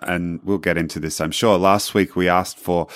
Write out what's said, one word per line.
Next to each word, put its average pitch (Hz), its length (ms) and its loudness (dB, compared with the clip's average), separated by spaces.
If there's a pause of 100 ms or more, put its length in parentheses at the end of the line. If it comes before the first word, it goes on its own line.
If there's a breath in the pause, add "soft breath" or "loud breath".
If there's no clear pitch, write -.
and 87 400 -4
we'll 95 160 -2
get 85 180 0
into 82 220 -4
this, 78 200 -6
I'm 80 120 -4
sure. 107 260 4
Last 98 380 2
week 95 200 2
we 90 140 2
asked 90 300 0
for, 87 360 -2